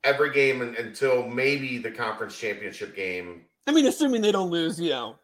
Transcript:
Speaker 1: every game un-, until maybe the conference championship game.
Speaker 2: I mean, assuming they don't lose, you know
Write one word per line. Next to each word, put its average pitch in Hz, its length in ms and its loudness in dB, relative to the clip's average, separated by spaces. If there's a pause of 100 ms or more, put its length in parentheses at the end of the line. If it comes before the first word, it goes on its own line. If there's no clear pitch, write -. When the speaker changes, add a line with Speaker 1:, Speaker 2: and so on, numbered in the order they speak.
Speaker 1:
every 139 280 2
game 135 300 4
un-, 117 160 -6
until 123 500 0
maybe 131 520 -2
the 107 100 -6
conference 107 480 -6
championship 104 580 -8
game. 90 460 -8 (240)
Speaker 2:
I 277 60 0
mean, 302 160 6
assuming 254 340 2
they 208 100 4
don't 190 200 0
lose, 165 280 0
you 165 120 0
know 120 320 -4